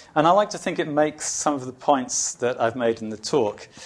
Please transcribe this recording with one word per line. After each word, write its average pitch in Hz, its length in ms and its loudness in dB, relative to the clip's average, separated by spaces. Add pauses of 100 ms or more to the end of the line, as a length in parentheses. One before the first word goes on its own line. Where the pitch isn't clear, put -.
(140)
And 156 120 4
I 170 40 8
like 202 200 4
to 175 80 -6
think 170 200 -4
it 160 100 -2
makes 151 400 0
some - 260 -2
of 127 120 -6
the 127 60 -8
points - 640 0
that 123 240 -2
I've 117 180 0
made 117 260 0
in 110 80 -8
the 107 80 -8
talk, 110 500 -2 (180)